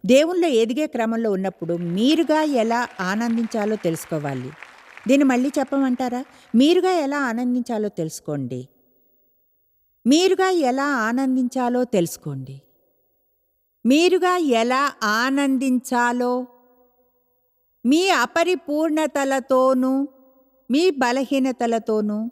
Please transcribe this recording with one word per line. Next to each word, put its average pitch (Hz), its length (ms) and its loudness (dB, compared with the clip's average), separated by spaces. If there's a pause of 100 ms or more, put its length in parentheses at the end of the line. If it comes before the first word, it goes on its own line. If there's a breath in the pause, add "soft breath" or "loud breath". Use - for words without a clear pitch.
దేవునిలో 330 420 4
ఎదిగే 247 400 0
క్రమంలో 226 440 -2
ఉన్నప్పుడు 185 460 -4
మీరుగా 269 680 0
ఎలా 233 440 -2 (120)
ఆనందించాలో 214 760 -2
తెలుసుకోవాలి." 147 760 -6 (560)
దీన్ని 277 160 4
మళ్ళీ 262 360 2
చెప్పమంటారా? 262 680 -2 (300 soft breath)
మీరుగా 349 360 4
ఎలా 294 280 0
ఆనందించాలో 240 680 -2
తెలుసుకోండి. 139 800 -8 (1400)
మీరుగా 370 420 4
ఎలా 277 360 0
ఆనందించాలో 247 1000 -2
తెలుసుకోండి. 139 760 -6 (1200)
మీరుగా 359 520 4
ఎలా 254 560 0 (100)
ఆనందించాలో 247 1400 0 (1400)
మీ 330 240 4
అపరిపూర్ణతలతోనూ 269 2000 0 (640)
మీ 330 180 2
బలహీనతలతోనూ 240 1400 -2